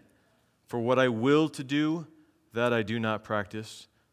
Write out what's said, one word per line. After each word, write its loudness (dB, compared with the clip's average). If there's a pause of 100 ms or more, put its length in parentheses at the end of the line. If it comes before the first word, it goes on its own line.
(640)
For -6
what 2
I 4
will 4
to -10
do, -2 (460)
that 0
I 2
do -4
not -2
practice, -6 (260)